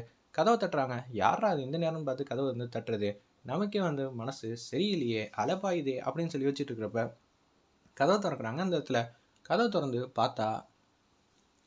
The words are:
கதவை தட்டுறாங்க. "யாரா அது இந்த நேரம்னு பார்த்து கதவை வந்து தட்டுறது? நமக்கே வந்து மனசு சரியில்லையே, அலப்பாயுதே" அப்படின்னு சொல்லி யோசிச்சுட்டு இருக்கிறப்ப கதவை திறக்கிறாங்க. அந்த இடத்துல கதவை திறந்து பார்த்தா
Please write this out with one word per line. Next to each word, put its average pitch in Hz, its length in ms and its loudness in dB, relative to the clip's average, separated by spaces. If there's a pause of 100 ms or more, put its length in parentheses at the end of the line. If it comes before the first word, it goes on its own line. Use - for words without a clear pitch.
(300)
கதவை 214 280 4
தட்டுறாங்க. 143 380 0 (140)
"யாரா 120 380 4
அது 160 140 2
இந்த 139 160 -4
நேரம்னு 160 260 -2
பார்த்து 139 200 -2
கதவை 135 240 -2
வந்து 120 200 -2
தட்டுறது? 107 420 -2 (320)
நமக்கே 202 380 -2
வந்து 143 320 0
மனசு 117 360 -6 (100)
சரியில்லையே, 131 640 0 (140)
அலப்பாயுதே" 160 640 0
அப்படின்னு 160 300 -2
சொல்லி 139 180 0
யோசிச்சுட்டு 143 260 -2
இருக்கிறப்ப 113 320 -2 (920)
கதவை 175 240 6
திறக்கிறாங்க. 139 400 -2
அந்த 180 160 2
இடத்துல 131 240 2 (460)
கதவை 214 240 2
திறந்து 139 300 0 (160)
பார்த்தா 113 320 2 (1200)